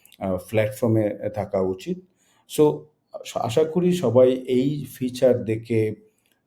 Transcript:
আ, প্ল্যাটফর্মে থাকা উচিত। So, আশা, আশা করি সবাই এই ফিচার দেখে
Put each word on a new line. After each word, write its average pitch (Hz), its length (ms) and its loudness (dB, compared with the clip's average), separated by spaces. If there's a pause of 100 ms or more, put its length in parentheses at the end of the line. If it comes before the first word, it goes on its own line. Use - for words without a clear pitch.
(180)
আ, 95 180 -2
প্ল্যাটফর্মে 107 1000 0
থাকা 98 260 -2
উচিত। 95 380 -4 (580)
So, 151 280 2 (280)
আশা, - 280 -8
আশা 156 240 2
করি 175 280 0
সবাই 127 400 4
এই 131 520 -2 (100)
ফিচার 123 500 0
দেখে 110 680 -2 (360)